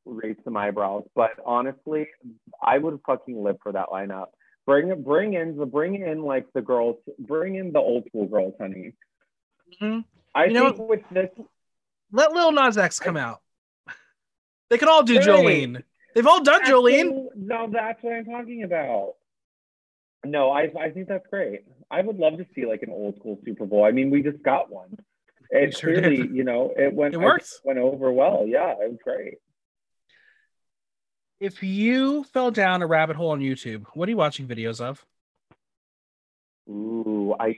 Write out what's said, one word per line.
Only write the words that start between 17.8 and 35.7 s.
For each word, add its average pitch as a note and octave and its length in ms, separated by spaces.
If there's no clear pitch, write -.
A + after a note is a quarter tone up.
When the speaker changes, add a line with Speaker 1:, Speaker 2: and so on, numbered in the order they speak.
Speaker 1:
what A#3 100
I'm A#3 120
talking A#3 380
about. C#3 500
No, C#3 260
I, D3+ 260
I D#3+ 120
think F#3 180
that's F#3+ 220
great. D#3+ 320
I E3 120
would G#3 160
love E3 200
to F3+ 160
see, B2+ 120
like, A2 180
an A#2 60
old G2+ 260
school G2+ 300
Super A2+ 200
Bowl. G#2 200
I G#2+ 60
mean, C3 180
we C#3+ 120
just C#3+ 220
got C3+ 260
one. F#2+ 280
It C#3 180
Speaker 2:
We - 40
sure E3 220
Speaker 1:
clearly, F3 240
Speaker 2:
did. B2+ 180
Speaker 1:
you C3 80
know, B2+ 340
it C#3 160
went, D3 200
Speaker 2:
It E3 80
Speaker 1:
it - 20
Speaker 2:
worked. D4 300
Speaker 1:
went C3+ 160
over C3 320
well. C3 340
Yeah, C#3+ 260
it A2 180
was A#2+ 120
great. G#2 340
Speaker 2:
If G3 220
you B3+ 640
fell B3+ 260
down F#3 300
a E3+ 60
rabbit D#3+ 280
hole E3 160
on D3 100
YouTube, B2+ 520
what F3 160
are - 20
you A3+ 60
watching C#3+ 300
videos A2+ 340
of? C3 240